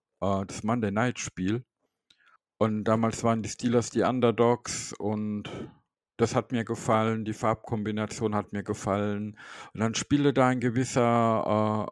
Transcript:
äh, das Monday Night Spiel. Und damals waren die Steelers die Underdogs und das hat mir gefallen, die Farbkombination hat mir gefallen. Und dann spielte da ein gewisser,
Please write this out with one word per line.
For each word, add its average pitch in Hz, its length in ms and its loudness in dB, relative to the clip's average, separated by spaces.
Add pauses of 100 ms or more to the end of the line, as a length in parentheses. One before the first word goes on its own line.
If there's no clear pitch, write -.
(220)
äh, 98 240 0
das - 180 -12
Monday 110 280 0
Night 113 260 0
Spiel. 104 480 -4 (920)
Und 107 240 2
damals 113 400 2
waren 113 180 2
die 104 80 -6
Steelers 117 400 0
die 110 140 2
Underdogs 117 880 2
und 107 560 -4 (680)
das 117 180 0
hat 127 160 -2
mir 113 140 -2
gefallen, 110 600 0
die 110 80 -4
Farbkombination 107 1000 -2
hat 104 180 -4
mir 101 80 -4
gefallen. 104 800 -2 (340)
Und - 60 -14
dann 113 160 0
spielte 143 380 2
da 127 160 4
ein 127 100 0
gewisser, 113 1300 2